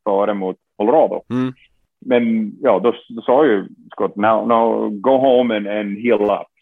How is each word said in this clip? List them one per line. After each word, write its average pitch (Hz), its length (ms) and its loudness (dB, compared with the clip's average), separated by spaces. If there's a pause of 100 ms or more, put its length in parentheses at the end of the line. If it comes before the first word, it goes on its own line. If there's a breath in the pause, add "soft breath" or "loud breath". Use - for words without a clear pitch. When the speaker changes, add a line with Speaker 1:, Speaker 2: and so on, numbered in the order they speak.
Speaker 1:
före 101 300 0
mot 92 220 -6 (220)
Colorado. 107 520 2
Speaker 2:
Mm. 127 240 -4 (520 soft breath)
Speaker 1:
Men 113 460 0 (100)
ja, 104 180 2
då, 117 140 0 (160)
då 113 120 -14
sa 135 240 2
ju 104 200 2 (260)
Scott, 98 240 -6
"Now, 107 320 0
now 113 420 0
go 107 280 0
home 123 400 2
and, 101 100 -6
and 101 300 -6
heal 113 240 0
up." 98 260 0 (140)